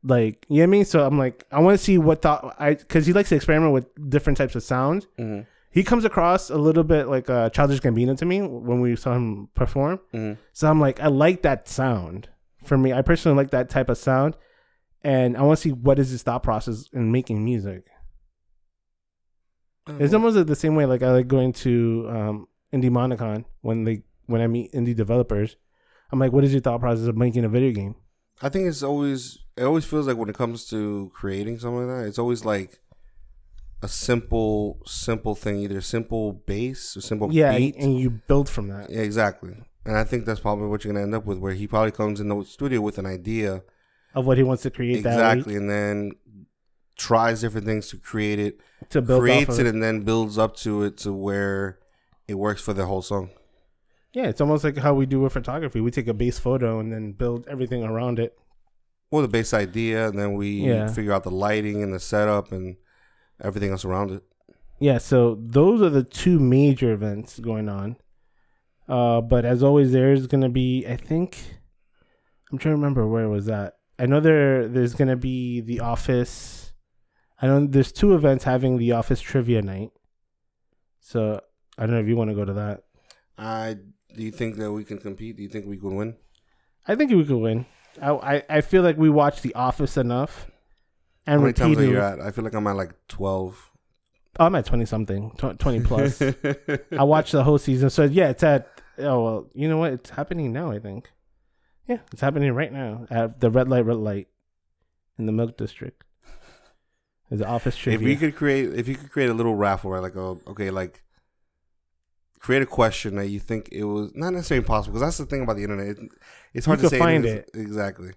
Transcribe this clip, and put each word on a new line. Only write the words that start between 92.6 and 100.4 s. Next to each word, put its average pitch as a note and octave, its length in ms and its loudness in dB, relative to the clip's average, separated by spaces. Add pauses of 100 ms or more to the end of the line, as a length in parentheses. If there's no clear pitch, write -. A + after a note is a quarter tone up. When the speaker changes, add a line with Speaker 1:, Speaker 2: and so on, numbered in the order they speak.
Speaker 2:
at, G2 80 -2
like, F#2 160 -6 (160)
twelve. F#2+ 600 -6 (680)
Speaker 1:
Oh, D#3+ 80 6
I'm F#3 80 2
at C3+ 120 0
twenty A#2 180 2
something, G#2 540 -4
tw-, B2 200 -6
twenty A#2+ 220 0
plus. A#2+ 400 0
Speaker 2:
<laughs> C#3 720 -4
Speaker 1:
I C#3+ 120 0
watched D3+ 280 2
the C#3+ 100 2
whole D3 160 4
season. C3+ 320 2
So, D#3 140 4
yeah, D3+ 240 4
it's B2+ 140 0
at, C#3+ 380 2 (180)
oh, B2+ 260 0
well, A2 300 -4
you C#3+ 120 -4
know D#3+ 120 0
what? D#3+ 160 0
It's - 160 -14
happening D3 420 -6